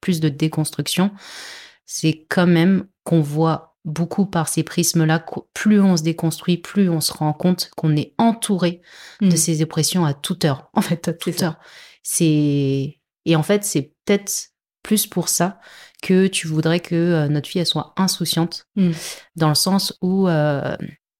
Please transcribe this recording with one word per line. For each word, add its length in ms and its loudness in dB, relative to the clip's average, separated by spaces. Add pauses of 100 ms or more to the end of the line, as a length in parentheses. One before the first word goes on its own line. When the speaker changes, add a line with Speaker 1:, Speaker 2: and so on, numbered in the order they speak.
Speaker 1:
plus 180 -2
de 100 0
déconstruction, 840 -2 (720)
c'est 440 -2
quand 200 2
même 380 4 (180)
qu'on 160 2
voit 640 -2
beaucoup 420 -2
par 220 -2
ces 160 -2
prismes-là, 560 0
qu'au-, 340 -12
plus 260 4
on 160 4
se 60 -2
déconstruit, 540 -2
plus 340 0
on 100 0
se 120 -2
rend 220 -2
compte 420 -2
qu'on 200 0
est 220 -4
entouré 640 0 (380)
de 80 4
Speaker 2:
Mm. 80 6
Speaker 1:
ces 260 0
oppressions 420 0
à 80 2
toute 320 -4
heure. 300 -2
En 80 2
fait, 240 -4
à 60 0
Speaker 2:
C'est 60 -14
Speaker 1:
toute 200 -6
Speaker 2:
ça. 80 0
Speaker 1:
heure. 100 -4 (460)
C'est, 960 0 (280)
et 100 4
en 80 2
fait, 180 0
c'est 300 -4 (120)
peut-être 440 -2 (340)
plus 240 0
pour 220 -4
ça 320 -2 (420)
que 240 4
tu 220 -4
voudrais 320 0
que, 160 -6
euh, 320 2
notre 200 -2
fille, 120 -4
elle 60 -2
soit 300 -4
insouciante. 800 -2
Speaker 2:
Mm. 160 4 (460)
Speaker 1:
Dans 140 2
le 40 2
sens 480 0
où... 240 2
Euh, 500 0 (440)